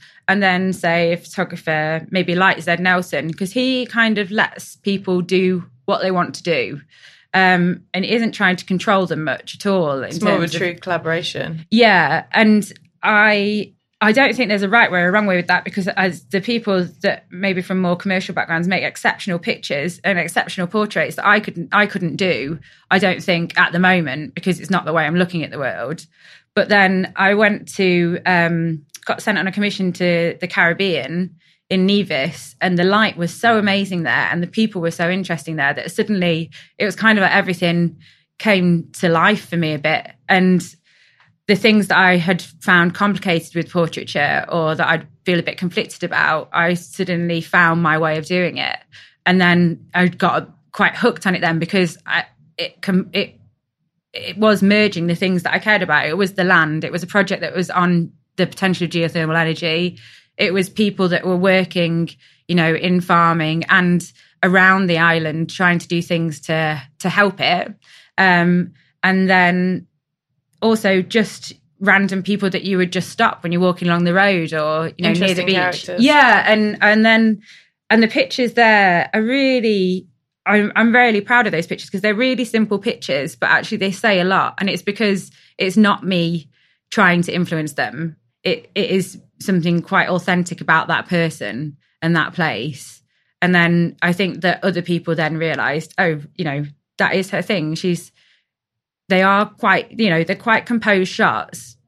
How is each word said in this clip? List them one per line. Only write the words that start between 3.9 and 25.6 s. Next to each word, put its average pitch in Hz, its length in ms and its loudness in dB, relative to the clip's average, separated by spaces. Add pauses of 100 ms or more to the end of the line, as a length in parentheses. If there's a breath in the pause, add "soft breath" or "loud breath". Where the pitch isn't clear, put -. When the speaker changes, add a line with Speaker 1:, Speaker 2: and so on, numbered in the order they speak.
Speaker 1:
of 196 140 -4
lets - 460 -6
people 190 440 -2
do 185 440 0 (200)
what - 160 -2
they 190 100 -2
want 175 240 -2
to - 80 -16
do, 147 380 -4 (520 soft breath)
um, 180 480 2 (120)
and 185 120 -4
isn't 226 260 0
trying 185 240 0
to 180 100 -14
control 190 400 0
them 156 200 -6
much - 300 -6
at - 100 -16
all 160 360 0
in 101 80 -8
Speaker 2:
It's 160 120 -8
more 196 140 2
of - 20 -2
a 170 60 0
Speaker 1:
terms 160 120 -4
of 170 60 -4
Speaker 2:
true 175 140 -4
collaboration. 160 960 -6
Speaker 1:
Yeah, 185 600 4
and 214 400 2 (300)
I, 208 720 2 (260)
I 214 120 4
don't 262 240 2
think 247 140 -2
there's 202 140 0
a 190 60 -2
right 226 220 4
way 180 100 0
or 180 80 2
a - 20 2
wrong 214 140 2
way 190 100 2
with 175 120 -2
that, 180 180 0
because 190 240 -6
as 190 360 -2
the 196 140 -4
people 202 460 -2 (160)
that - 280 -2
maybe 185 320 -4
from 185 200 -2
more 175 160 0
commercial 190 360 -4
backgrounds 170 340 -2
make 175 160 -2
exceptional - 560 -4
pictures 165 640 -6
and 185 120 0
exceptional 175 500 -4
portraits 190 500 -4
that - 80 -8
I 208 160 4
couldn't, 170 320 -10
I 208 120 2
couldn't 175 300 -6
do, 151 440 -4 (300 soft breath)
I 185 100 2
don't 185 220 0
think, 170 360 -2
at 175 160 2
the 175 60 0
moment, 160 560 0
because 175 260 -4
it's 151 80 -14
not 185 160 -2
the 156 80 -4
way 160 120 0
I'm 165 120 -2
looking 175 260 -2
at - 80 -10
the 139 80 -10
world. 123 460 -8 (500 soft breath)